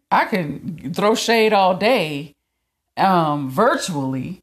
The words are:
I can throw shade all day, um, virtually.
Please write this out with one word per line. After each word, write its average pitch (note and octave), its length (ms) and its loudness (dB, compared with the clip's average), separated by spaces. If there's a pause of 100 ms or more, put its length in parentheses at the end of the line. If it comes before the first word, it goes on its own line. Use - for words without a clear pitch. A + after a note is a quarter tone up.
(120)
I C#4 140 2
can D#3+ 680 -6
throw G#3 220 2
shade A3 380 2
all F#3+ 240 4
day, D#3+ 580 -2 (600)
um, D#3 520 2
virtually. C#3+ 920 -2